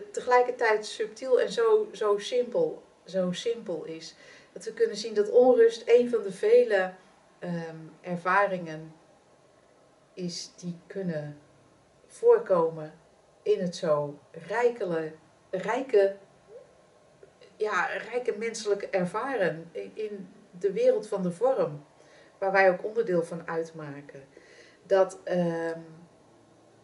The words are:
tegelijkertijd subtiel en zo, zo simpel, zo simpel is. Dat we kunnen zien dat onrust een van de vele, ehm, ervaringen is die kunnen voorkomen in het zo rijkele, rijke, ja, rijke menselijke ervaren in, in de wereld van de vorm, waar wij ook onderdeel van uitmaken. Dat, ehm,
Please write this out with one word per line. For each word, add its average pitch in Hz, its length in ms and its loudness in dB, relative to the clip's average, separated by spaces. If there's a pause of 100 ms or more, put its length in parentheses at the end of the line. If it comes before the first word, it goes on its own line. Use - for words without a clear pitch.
(100)
tegelijkertijd 233 760 2
subtiel 240 540 -2
en 202 120 0
zo, 214 400 4
zo 208 260 0
simpel, 202 640 -2 (220)
zo 180 280 -2
simpel 185 520 -6
is. 160 300 -14 (380)
Dat 190 120 -16
we 220 80 -10
kunnen 214 240 0
zien 220 180 -8
dat 208 160 0
onrust 233 560 6
een 240 240 6
van 226 120 0
de 196 100 -6
vele, 208 600 4 (460)
ehm, 165 380 -8 (240)
ervaringen 180 920 -2 (1200)
is 175 420 -8
die 175 200 -10 (100)
kunnen 151 520 -8 (680)
voorkomen 165 840 4 (500)
in 202 180 2
het 175 160 -4
zo 147 420 -2 (120)
rijkele, 180 840 -2 (380)
rijke, 196 640 2 (1400)
ja, 202 300 -2
rijke 233 520 -6
menselijke 214 500 -4
ervaren 180 840 -2
in, 196 220 -12
in 208 340 -8 (300)
de 190 140 0
wereld 220 340 2
van 196 160 -4
de 180 100 -2
vorm, 180 520 -2 (540)
waar 190 140 -2
wij 190 180 6
ook 175 140 0
onderdeel 202 400 0
van 170 240 -10
uitmaken. 151 760 -10 (600)
Dat, 190 380 2
ehm, 165 540 -2 (1040)